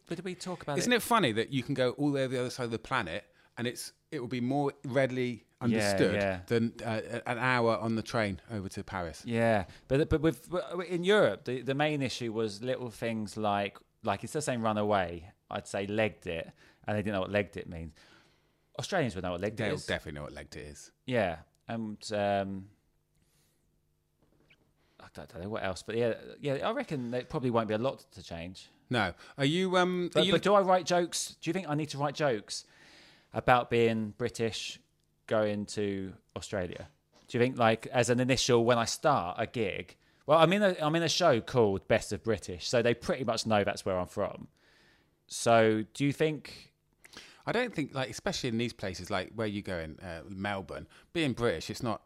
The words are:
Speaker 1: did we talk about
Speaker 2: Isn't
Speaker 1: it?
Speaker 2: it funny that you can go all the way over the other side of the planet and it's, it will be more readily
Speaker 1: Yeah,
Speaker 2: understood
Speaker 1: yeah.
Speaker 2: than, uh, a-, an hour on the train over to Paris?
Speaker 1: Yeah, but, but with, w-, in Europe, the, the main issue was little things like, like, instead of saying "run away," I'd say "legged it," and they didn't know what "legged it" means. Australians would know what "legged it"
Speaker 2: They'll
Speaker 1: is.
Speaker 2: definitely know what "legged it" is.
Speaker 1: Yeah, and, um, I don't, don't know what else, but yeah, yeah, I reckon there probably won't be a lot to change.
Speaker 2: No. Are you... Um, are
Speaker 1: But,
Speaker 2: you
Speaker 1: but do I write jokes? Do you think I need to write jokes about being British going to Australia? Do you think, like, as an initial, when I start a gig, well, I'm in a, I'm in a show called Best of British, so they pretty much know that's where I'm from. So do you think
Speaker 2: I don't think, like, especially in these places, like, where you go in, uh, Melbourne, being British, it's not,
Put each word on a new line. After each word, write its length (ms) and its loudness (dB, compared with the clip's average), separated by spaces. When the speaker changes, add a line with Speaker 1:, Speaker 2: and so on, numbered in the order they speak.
Speaker 1:
did 160 -8
we 100 -6
talk 280 -10
about 160 -4
Speaker 2:
Isn't 140 0
Speaker 1:
it? 40 6
Speaker 2:
it 60 0
funny 300 4
that 200 0
you 100 0
can 120 -4
go 160 2
all 180 0
the 60 2
way 100 0
over 100 -2
the 60 -2
other 100 -2
side 140 -6
of 80 -4
the 60 -2
planet 460 -4
and 100 -4
it's, 240 -8
it 100 -6
will 60 -6
be 140 -4
more 320 0
readily 580 0
Speaker 1:
Yeah, 40 -4
Speaker 2:
understood 500 4
Speaker 1:
yeah. 320 0
Speaker 2:
than, 260 2
uh, 200 -2
a-, 240 -8
an 100 -4
hour 380 2
on 200 -2
the 60 -2
train 380 -2
over 200 -6
to 120 -10
Paris? 440 -8
Speaker 1:
Yeah, 400 2
but, 200 2
but 140 2
with, 280 0
w-, 320 -6
in 220 -4
Europe, 400 4
the, 160 -4
the 140 -2
main 260 2
issue 320 -2
was 300 -2
little 280 -2
things 460 -4
like, 400 0
like, 200 0
instead 160 -6
of 60 -2
saying 180 -2
"run 160 2
away," 540 0
I'd 160 -6
say 200 -4
"legged 420 0
it," 220 -6
and 100 -2
they 60 0
didn't 120 -2
know 80 0
what 80 -6
"legged 260 0
it" 120 -10
means. 240 -12
Australians 380 -2
would 80 -4
know 80 -4
what 80 -6
"legged 200 -4
it" 40 -2
Speaker 2:
They'll 100 -2
Speaker 1:
is. 120 -8
Speaker 2:
definitely 340 -6
know 40 -10
what 80 -12
"legged 240 -16
it" 100 -12
is. 260 -18
Speaker 1:
Yeah, 320 0
and, 320 -8
um, 560 0
I 140 -20
don't, 180 -14
don't 100 -12
know 60 -6
what 160 -4
else, 180 -2
but 140 -6
yeah, 180 2
yeah, 140 -2
I 40 0
reckon 380 -4
there 140 -4
probably 260 -2
won't 180 2
be 60 0
a 40 2
lot 340 -2
to 100 -18
change. 460 -12
Speaker 2:
No. 240 2
Are 80 0
you... 320 2
Um, 300 2
are 80 -8
Speaker 1:
But, 120 4
Speaker 2:
you 60 2
Speaker 1:
but 100 4
do 120 6
I 60 8
write 260 4
jokes? 540 0
Do 100 -6
you 20 0
think 160 -4
I 60 0
need 160 0
to 80 -10
write 160 -2
jokes 500 -2
about 380 4
being 460 2
British 640 -4
going 400 2
to 460 -2
Australia? 540 -6
Do 100 0
you 60 6
think, 140 0
like, 300 4
as 220 4
an 100 4
initial, 440 4
when 140 6
I 60 2
start 540 0
a 80 -2
gig, 500 -4
well, 120 8
I'm 140 8
in 100 4
a, 180 4
I'm 160 0
in 60 2
a 60 2
show 320 4
called 480 2
Best 240 2
of 100 -6
British, 460 -4
so 140 4
they 120 4
pretty 300 -4
much 220 -2
know 180 4
that's 200 -2
where 140 0
I'm 80 -2
from. 420 -6
So 580 4
do 100 -2
you 80 2
think 600 -4
Speaker 2:
I 40 -2
don't 200 -2
think, 220 -6
like, 160 -4
especially 380 -4
in 100 0
these 140 -2
places, 360 -8
like, 280 -2
where 100 -2
you 160 -4
go 160 -6
in, 220 -10
uh, 280 -10
Melbourne, 600 -6
being 200 0
British, 380 -2
it's 100 -8
not, 260 -4